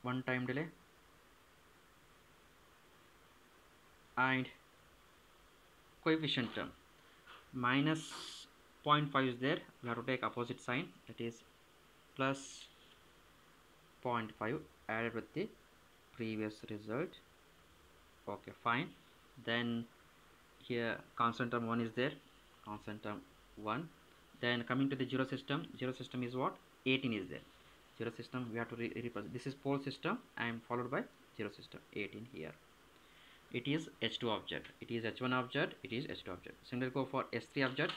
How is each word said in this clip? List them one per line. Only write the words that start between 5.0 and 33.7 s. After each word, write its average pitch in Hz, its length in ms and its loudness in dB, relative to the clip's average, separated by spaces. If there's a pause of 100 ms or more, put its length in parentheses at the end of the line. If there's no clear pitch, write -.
coefficient 156 500 4
term. 95 160 -2 (840)
Minus 139 920 2 (360)
point 147 280 6
five 135 180 6
is 120 120 0
there, 143 180 4 (240)
we 120 60 -2
have 117 80 0
to 120 80 -4
take 127 180 2
opposite 120 380 0
sign, 139 280 0 (180)
that 117 120 -12
is 117 240 -4 (760)
plus 139 480 0 (1400)
point 117 360 2
five 110 220 0 (300)
added 113 240 2
with 110 180 -4
the 196 160 -2 (640)
previous 107 400 -2 (160)
result. 107 380 -2 (1200)
Okay, 98 240 -8 (100)
fine. 127 260 4 (580)
Then 117 400 2 (720)
here 117 400 0 (180)
constant 117 340 2
term 117 160 0
one 117 140 2
is 113 120 0
there, 135 200 2 (540)
constant 107 360 -8
term 107 200 -4 (340)
one. 113 320 -2 (520)
Then 120 240 4
coming 135 260 4
to 143 60 0
the 127 120 0
zero 131 180 2
system, 143 400 -2 (120)
zero 127 140 0
system 127 300 -6
is 123 140 -2
what? 147 200 0 (280)
Eighteen 131 300 4
is 92 140 0
there. 71 120 -8 (560)
Zero 113 200 -2
system 120 360 -4
we 113 60 0
have 117 100 0
to 117 80 -6
re-, 117 200 -2
represent. 117 360 -4
This 127 140 -6
is 131 80 -2
pole 139 240 0
system 147 400 -2 (180)
and 117 320 0
followed 123 220 0
by 175 140 0 (320)
zero 104 200 -2
system, - 240 -14 (140)
eighteen 107 380 -4
here. 78 200 -8 (1000)
It 123 160 -2
is 156 200 0 (140)